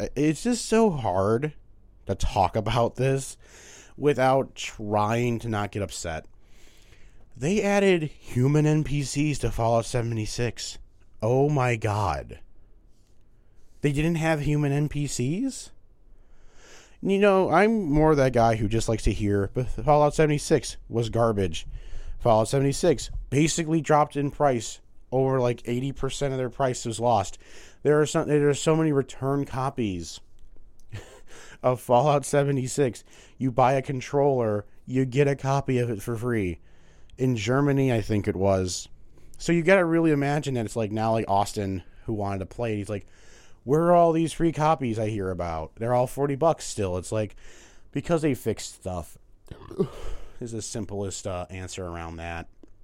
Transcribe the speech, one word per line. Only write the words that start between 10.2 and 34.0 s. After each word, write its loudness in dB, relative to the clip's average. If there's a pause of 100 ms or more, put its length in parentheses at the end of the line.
Oh 2
my 2
god. -2 (1400)
They 0
didn't 0
have 0
human 2
N 0
P -4
Cs? -4 (1300)
You 0
know, 4
I'm 4
more 6
that 4
guy 6
who 0
just 0
likes -2
to 2
hear, 0
"But -2
Fallout 4
seventy-six 2 (140)
was -2
garbage. 0 (540)
Fallout 4
seventy-six 2 (200)
basically 2
dropped 2
in -2
price. 0 (300)
Over, 2
like, 0
eighty -4
percent -4
of -4
their -2
price -2
was -6
lost." 0 (460)
There 4
are 2
some, -2
there 4
are 4
so 2
many 2
return -2
copies -4 (760)
<laughs> -12 (640)
of 2
Fallout 4
seventy-six. 0 (320)
You -2
buy 4
a 0
controller, 0 (200)